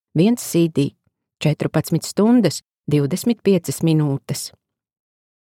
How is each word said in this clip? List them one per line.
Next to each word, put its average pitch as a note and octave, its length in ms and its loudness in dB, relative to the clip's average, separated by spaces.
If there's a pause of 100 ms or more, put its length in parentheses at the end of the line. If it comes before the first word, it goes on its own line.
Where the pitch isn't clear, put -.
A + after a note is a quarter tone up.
(160)
Viens G#3+ 240 2
C E3+ 320 0
D. C#3+ 220 -2 (500)
Četrpadsmit - 640 -2
stundas, G#3+ 540 2 (260)
divdesmit D3 560 -2
piecas F#3 400 0
minūtes. D3+ 720 -2 (880)